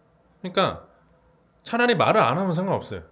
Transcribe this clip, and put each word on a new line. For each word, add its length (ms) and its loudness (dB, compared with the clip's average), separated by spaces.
그러니까 480 -2
차라리 340 0
말을 260 4
안 180 2
하면 140 -2
상관없어요. 580 -4